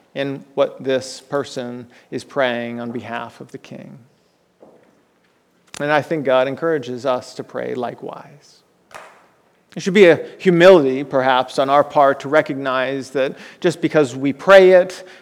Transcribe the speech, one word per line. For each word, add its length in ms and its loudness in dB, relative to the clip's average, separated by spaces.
in 300 -8
what 300 -4
this 360 -6
person 680 -10
is 140 -10
praying 560 -4
on 140 -10
behalf 480 -12
of 100 -20
the 80 -16
king. 400 -20
And 100 -4
I 100 2
think 240 -4
God 220 2
encourages 580 -6
us 300 -6
to 80 -14
pray 320 -10
likewise. 880 -14
It 80 -12
should 120 -4
be 120 8
a 180 4
humility, 640 6
perhaps, 560 -2
on 100 0
our 140 4
part 380 0
to 80 -12
recognize 840 -4
that 260 -4
just 220 -2
because 340 0
we 180 -4
pray 380 6
it 320 2